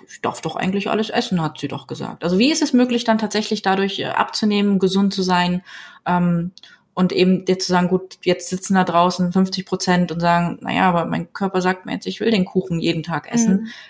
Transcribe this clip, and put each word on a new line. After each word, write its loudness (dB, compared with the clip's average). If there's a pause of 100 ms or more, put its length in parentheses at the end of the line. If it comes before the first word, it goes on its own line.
ich -20
darf -4
doch -6
eigentlich -2
alles -2
essen, -2
hat -4
sie -6
doch -10
gesagt.“ -10
Also 0
wie 4
ist -2
es 0
möglich, 2
dann 2
tatsächlich -2
dadurch, 0
äh, -6
abzunehmen, 0
gesund 2
zu -2
sein, 0 (420)
ähm, 0 (420)
und 2
eben 4
jetzt 0
zu -4
sagen, 4
„Gut, -4
jetzt 0
sitzen -2
da 4
draußen 2
fünfzig 0
Prozent 0
und -4
sagen, 2
‚Na -4
ja, 4
aber 2
mein -4
Körper -2
sagt -2
mir -6
jetzt, -8
ich -6
will 0
den 2
Kuchen -2
jeden -2
Tag -6
essen.‘“ 2 (180)